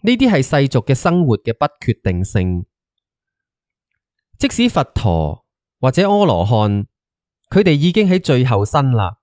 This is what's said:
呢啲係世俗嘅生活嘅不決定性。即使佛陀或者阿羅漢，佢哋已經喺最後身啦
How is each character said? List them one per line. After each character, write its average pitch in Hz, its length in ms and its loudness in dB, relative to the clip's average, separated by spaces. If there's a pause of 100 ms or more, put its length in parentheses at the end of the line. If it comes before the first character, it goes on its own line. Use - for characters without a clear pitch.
呢 220 140 0
啲 254 140 2
係 190 120 2
世 139 280 0
俗 123 100 0
嘅 135 140 -2
生 175 300 0
活 117 140 2
嘅 - 160 -6
不 - 100 -2 (180)
決 - 200 -4
定 90 200 -2
性。 90 440 -4 (1700)
即 269 100 0
使 240 200 0
佛 147 160 0
陀 82 640 -2 (340)
或 165 100 0
者 190 160 2
阿 202 200 2
羅 95 200 0
漢， 107 400 0 (600)
佢 196 140 2
哋 180 100 2
已 147 180 0
經 208 160 0
喺 180 160 0
最 127 220 0
後 104 220 0
身 139 260 0
啦 101 300 -4